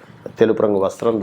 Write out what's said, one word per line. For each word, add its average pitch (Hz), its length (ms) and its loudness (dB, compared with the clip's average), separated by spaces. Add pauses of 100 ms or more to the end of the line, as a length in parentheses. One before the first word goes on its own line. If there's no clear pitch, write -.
(400)
తెలుపు 113 240 2
రంగు 104 200 0
వస్త్రం 113 400 -2